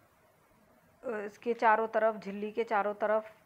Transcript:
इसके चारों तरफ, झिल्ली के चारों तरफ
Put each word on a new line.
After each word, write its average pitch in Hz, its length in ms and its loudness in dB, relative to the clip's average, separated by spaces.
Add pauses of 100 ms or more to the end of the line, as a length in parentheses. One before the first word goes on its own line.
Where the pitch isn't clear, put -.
(1040)
इसके 214 480 -6
चारों 226 340 4
तरफ, 220 280 2
झिल्ली 202 360 -8
के 226 120 -2
चारों 208 300 0
तरफ 214 380 0 (140)